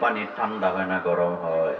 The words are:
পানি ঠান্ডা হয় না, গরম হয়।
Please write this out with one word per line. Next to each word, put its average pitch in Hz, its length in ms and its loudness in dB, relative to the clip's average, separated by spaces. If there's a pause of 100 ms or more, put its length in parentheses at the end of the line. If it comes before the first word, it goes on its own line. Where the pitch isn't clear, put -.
পানি 110 280 2 (100)
ঠান্ডা 107 320 0
হয় 95 160 0
না, 92 140 0
গরম 87 360 2
হয়। 82 440 0